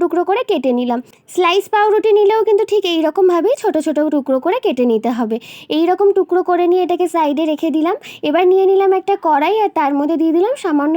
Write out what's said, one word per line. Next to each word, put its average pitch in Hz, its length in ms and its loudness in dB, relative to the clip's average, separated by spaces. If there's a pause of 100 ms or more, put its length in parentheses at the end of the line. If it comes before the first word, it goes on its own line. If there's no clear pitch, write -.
টুকরো 349 280 0
করে 415 200 0
কেটে 269 300 0
নিলাম। 247 200 -2 (340)
স্লাইস 359 400 0
পাউরুটি 427 460 2
নিলেও 427 280 2
কিন্তু 427 240 2
ঠিক 403 120 0 (100)
এই 320 140 0
রকমভাবেই 359 540 2
ছোট 370 140 -2 (100)
ছোট 302 120 -2 (160)
টুকরো 269 320 0
করে 392 200 0
কেটে 247 260 0
নিতে 220 260 -2
হবে। 226 200 -4 (400)
এই 320 120 2
রকম 381 180 2 (100)
টুকরো 359 320 0
করে 349 220 2
নিয়ে 370 140 2
এটাকে 339 280 -2
সাইডে 311 380 0
রেখে 320 240 -2
দিলাম। 320 200 0 (340)
এবার 330 220 2
নিয়ে 381 200 4
নিলাম 392 280 2
একটা 392 160 -2 (100)
কড়াই, 311 380 2
আর 392 140 -2
তার 285 220 0
মধ্যে 302 220 0
দিয়ে 320 160 0
দিলাম 415 160 0 (100)
সামান্য 302 340 0